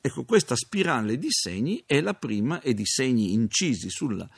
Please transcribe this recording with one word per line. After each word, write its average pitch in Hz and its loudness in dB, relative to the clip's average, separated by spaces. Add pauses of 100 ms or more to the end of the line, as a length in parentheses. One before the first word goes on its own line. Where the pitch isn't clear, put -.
Ecco, 135 -4
questa 196 2
spirale 123 0
di 208 -4
segni 113 -2
è 147 4
la 196 0
prima, 117 -2
e 131 0
di 101 -4
segni 117 2
incisi 110 0
sulla 104 -4